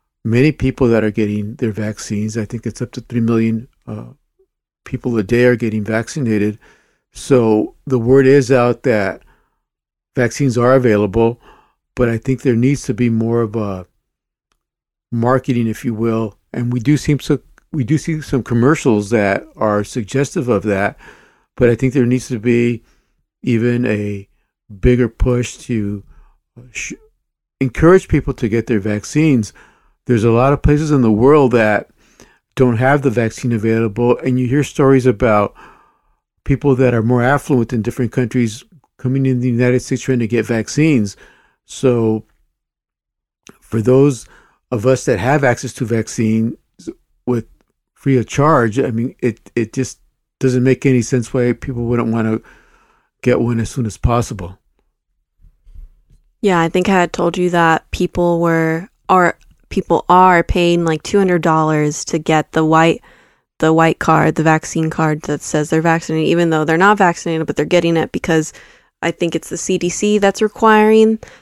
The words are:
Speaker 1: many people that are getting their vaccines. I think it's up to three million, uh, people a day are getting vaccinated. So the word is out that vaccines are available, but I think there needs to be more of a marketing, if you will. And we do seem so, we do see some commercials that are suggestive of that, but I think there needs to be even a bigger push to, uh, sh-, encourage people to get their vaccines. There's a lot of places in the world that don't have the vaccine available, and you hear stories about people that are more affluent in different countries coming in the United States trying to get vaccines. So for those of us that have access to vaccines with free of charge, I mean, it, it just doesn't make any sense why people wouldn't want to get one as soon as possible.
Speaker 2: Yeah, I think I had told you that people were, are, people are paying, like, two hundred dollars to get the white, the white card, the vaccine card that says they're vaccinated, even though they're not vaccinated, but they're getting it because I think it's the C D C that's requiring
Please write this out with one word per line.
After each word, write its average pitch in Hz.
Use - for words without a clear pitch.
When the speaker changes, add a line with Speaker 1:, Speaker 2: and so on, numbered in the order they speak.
Speaker 1:
many 123
people -
that 113
are 107
getting 104
their 113
vaccines. 107
I 113
think 110
it's -
up 120
to 120
three 117
million, 113
uh, 117
people 123
a 107
day 120
are 123
getting 110
vaccinated. 107
So 110
the 135
word 131
is 131
out 123
that 104
vaccines 123
are 123
available, 113
but 120
I 113
think 127
there 123
needs 127
to 127
be 120
more 113
of 107
a 98
marketing, 120
if 110
you 117
will. 113
And 120
we 123
do 139
seem 143
so, 143
we 151
do 143
see 156
some 127
commercials 117
that 101
are 104
suggestive 131
of 98
that, 101
but 123
I 117
think 127
there 131
needs 123
to 120
be 120
even 120
a 104
bigger 123
push 123
to, 101
uh, 123
sh-, -
encourage 170
people 143
to 120
get 110
their 113
vaccines. 107
There's 117
a 117
lot 127
of 139
places 147
in 143
the 113
world 131
that 107
don't 123
have 135
the 135
vaccine 117
available, 113
and 127
you 127
hear 139
stories 135
about 107
people 139
that 123
are 113
more 120
affluent 127
in 117
different 117
countries 120
coming 135
in 131
the 123
United 123
States -
trying 131
to 113
get 113
vaccines. 117
So 113
for 113
those 131
of 107
us 131
that 117
have 135
access 123
to -
vaccines 113
with 120
free 135
of 110
charge, 131
I 127
mean, 117
it, -
it 113
just -
doesn't 127
make 127
any 131
sense 120
why 123
people 120
wouldn't 120
want 113
to 110
get 123
one 117
as 113
soon 127
as 104
possible. 113
Speaker 2:
Yeah, 185
I 165
think 180
I 196
had 175
told 175
you 180
that 170
people 175
were, 165
are, 180
people -
are 180
paying, 170
like, 160
two -
hundred 185
dollars 156
to -
get 156
the 160
white, 160
the 160
white 160
card, 156
the 160
vaccine 160
card 156
that 151
says 151
they're 160
vaccinated, 160
even 170
though 156
they're 160
not 202
vaccinated, 170
but -
they're 147
getting 170
it 165
because 160
I 170
think 170
it's -
the 165
C 185
D 175
C 208
that's 196
requiring 220